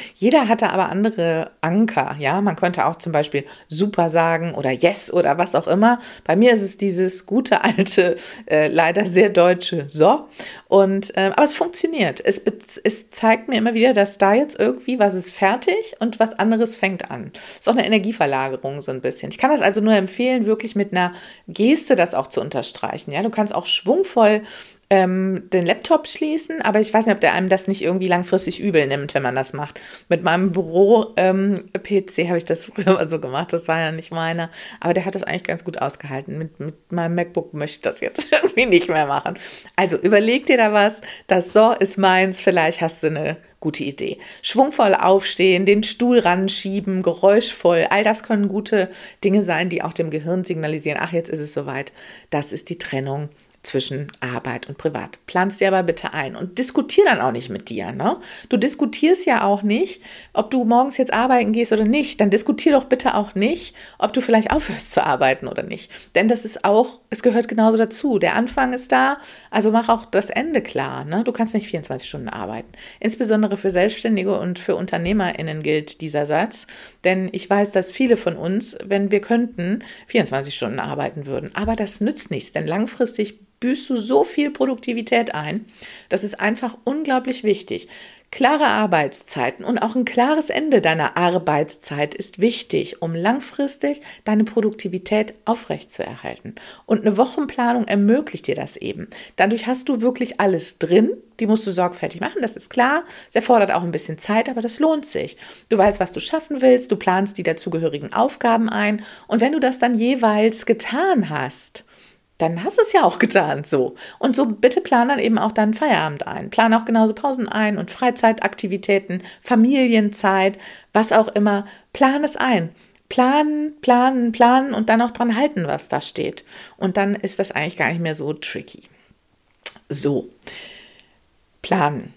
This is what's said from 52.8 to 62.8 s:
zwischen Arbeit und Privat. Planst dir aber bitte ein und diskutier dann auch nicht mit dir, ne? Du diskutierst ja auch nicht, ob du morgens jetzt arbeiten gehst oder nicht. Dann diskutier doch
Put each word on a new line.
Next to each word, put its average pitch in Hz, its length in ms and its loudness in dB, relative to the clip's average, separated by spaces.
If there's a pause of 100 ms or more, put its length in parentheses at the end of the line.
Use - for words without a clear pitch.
zwischen 139 540 -6
Arbeit 123 500 -8
und 139 80 -14
Privat. - 500 -6
Planst 196 340 -2
dir 196 80 2
aber 185 160 2
bitte - 300 -4
ein 135 200 -6
und 185 240 -10
diskutier 285 460 2
dann 240 160 2
auch 123 100 0
nicht 120 180 -6
mit 101 200 -10
dir, 104 240 -8
ne? 170 240 -2 (320)
Du 254 80 0
diskutierst 285 680 0
ja 247 200 2
auch 202 180 2
nicht, 247 400 -2 (300)
ob - 180 -2
du 254 140 0
morgens 247 320 2
jetzt 254 160 0
arbeiten 240 400 2
gehst 226 200 0
oder 214 120 4
nicht. 262 360 0
Dann 208 100 4
diskutier 233 420 2
doch 262 100 6